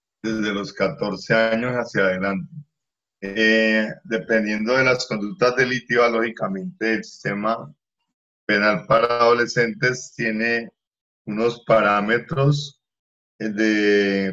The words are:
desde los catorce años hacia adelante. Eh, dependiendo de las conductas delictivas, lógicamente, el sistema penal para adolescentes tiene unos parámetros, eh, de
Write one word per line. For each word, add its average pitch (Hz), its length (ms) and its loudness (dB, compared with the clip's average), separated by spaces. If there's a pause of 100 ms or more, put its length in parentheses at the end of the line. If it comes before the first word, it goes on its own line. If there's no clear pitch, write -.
(220)
desde 107 320 -4
los 98 180 -6
catorce 98 640 -4
años 113 380 0
hacia 117 320 -2
adelante. 95 500 -2 (680)
Eh, 110 680 2 (160)
dependiendo 110 720 0
de 131 60 4
las 127 240 0
conductas 107 480 -2
delictivas, 120 560 2
lógicamente, 110 840 -4
el 104 100 -2
sistema 110 680 -6 (720)
penal 104 400 2
para 120 340 2
adolescentes 120 960 0
tiene 117 540 -4 (560)
unos 113 400 -4
parámetros, 113 1160 0 (560)
eh, 110 100 -6
de 101 840 2